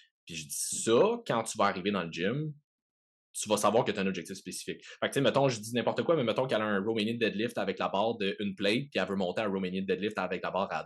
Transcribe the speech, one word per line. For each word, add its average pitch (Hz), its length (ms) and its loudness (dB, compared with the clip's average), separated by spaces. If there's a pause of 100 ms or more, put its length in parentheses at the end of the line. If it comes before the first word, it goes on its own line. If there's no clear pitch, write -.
(280)
Puis 85 80 -10
je 78 120 -10
dis - 360 -6
ça, 165 420 4
quand 120 180 0
tu - 140 -8
vas 104 80 4
arriver 95 240 0
dans 98 140 0
le 82 80 -6
gym, 123 420 -2 (840)
tu 104 100 -6
vas 107 80 4
savoir 107 280 4
que 107 60 2
t'as 101 100 -2
un 95 60 2
objectif 92 280 -4
spécifique. - 500 -10
Fait - 220 -4
que, - 0 -
tu 135 60 -4
sais, 139 80 2
mettons, 139 260 4
je 120 120 0
dis 113 140 -8
n'importe 117 300 0
quoi, 165 120 4
mais 147 80 0
mettons 113 220 2
qu'elle 117 160 2
a 107 40 0
un 101 180 2
Romanian 113 320 0
deadlift 110 420 0
avec 98 220 -2
la 90 100 0
barre 110 280 2
de 98 220 0
une 101 160 -2
plate, 110 360 0
puis 101 80 0
elle 92 80 2
veut 98 80 -2
monter 95 260 0
un 107 60 0
Romanian 95 360 -2
deadlift 95 340 -2
avec 90 260 -4
la 87 80 -4
barre 92 200 0
à 78 140 -4